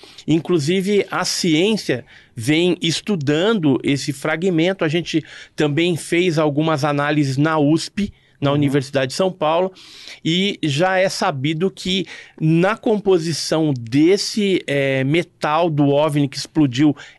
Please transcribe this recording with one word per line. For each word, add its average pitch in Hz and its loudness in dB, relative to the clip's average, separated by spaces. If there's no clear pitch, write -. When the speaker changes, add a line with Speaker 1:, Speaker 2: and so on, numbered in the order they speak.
Speaker 1:
Inclusive, 180 0
a 170 -4
ciência 165 0
vem 156 0
estudando 160 0
esse 139 -2
fragmento. 170 -2
A 160 0
gente 160 -2
também 156 0
fez 170 0
algumas 156 0
análises 147 0
na 160 2
usp, 160 0
na 143 0
Speaker 2:
Uhum. 143 2
Speaker 1:
Universidade 135 0
de 131 -10
São 190 0
Paulo, 170 0
e 185 0
já 165 0
é 190 2
sabido 160 -2
que 185 -4
na 170 2
composição 165 0
desse, 170 0
eh, 139 0
metal 160 0
do 147 2
ovni 147 2
que - -12
explodiu 143 2